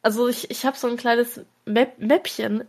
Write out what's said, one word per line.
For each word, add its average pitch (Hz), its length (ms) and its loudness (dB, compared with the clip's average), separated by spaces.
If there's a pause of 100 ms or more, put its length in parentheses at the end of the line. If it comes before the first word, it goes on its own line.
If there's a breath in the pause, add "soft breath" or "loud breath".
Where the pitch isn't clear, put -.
also 226 260 2
ich, 240 240 -4
ich - 140 -8
hab 269 100 2
so 254 120 -4
ein 240 100 -2
kleines 240 420 0 (260)
Map-, 240 340 2
Mäppchen 220 680 0